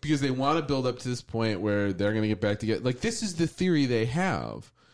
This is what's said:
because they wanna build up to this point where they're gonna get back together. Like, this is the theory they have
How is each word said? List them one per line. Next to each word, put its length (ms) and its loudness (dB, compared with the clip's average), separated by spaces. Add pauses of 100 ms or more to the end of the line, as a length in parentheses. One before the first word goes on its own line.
because 200 0
they 100 2
wanna 300 2
build 260 0
up 120 -2
to 100 -6
this 120 -4
point 400 -2
where 320 2
they're 200 2
gonna 140 2
get 140 0
back 180 0
together. 220 0
Like, 200 -2
this 200 -2
is 140 -4
the 100 2
theory 400 2
they 200 2
have 640 -4 (220)